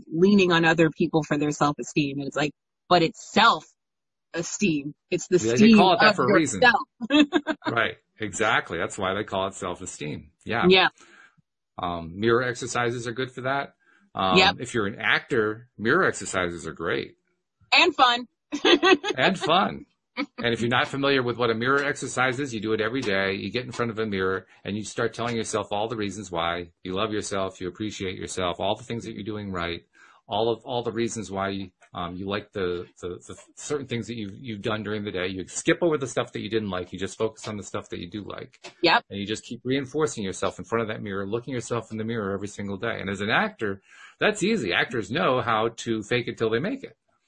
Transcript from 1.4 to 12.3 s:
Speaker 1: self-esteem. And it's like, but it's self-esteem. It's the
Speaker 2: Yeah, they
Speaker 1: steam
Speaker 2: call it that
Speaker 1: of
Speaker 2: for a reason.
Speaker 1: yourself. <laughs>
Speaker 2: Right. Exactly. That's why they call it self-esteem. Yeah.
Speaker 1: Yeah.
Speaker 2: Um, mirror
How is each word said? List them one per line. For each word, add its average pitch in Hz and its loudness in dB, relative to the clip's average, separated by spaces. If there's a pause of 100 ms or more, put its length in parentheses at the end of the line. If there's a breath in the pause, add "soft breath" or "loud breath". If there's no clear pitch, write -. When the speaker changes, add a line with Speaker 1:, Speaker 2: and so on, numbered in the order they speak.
Speaker 1:
self-esteem. 143 0
And 139 -6
it's - -8
like, 147 0 (340)
but 175 6
it's - -2 (1040)
self-esteem. 160 -2 (160)
It's 175 -4
the 180 4
Speaker 2:
Yeah, 113 2
they 123 2
Speaker 1:
steam 220 10
Speaker 2:
call 185 8
it - 4
that 214 8
Speaker 1:
of 196 -2
Speaker 2:
for 139 2
a - 6
reason. 143 2
Speaker 1:
yourself. 277 2 (100)
<laughs> - - (100)
Speaker 2:
Right. 113 0 (220)
Exactly. 107 0
That's 104 -4
why 95 0
they 104 -2
call 98 -2
it 98 -10
self-esteem. 92 -8 (140)
Yeah. 113 0
Speaker 1:
Yeah. 185 8 (920 soft breath)
Speaker 2:
Um, 87 -6
mirror 117 4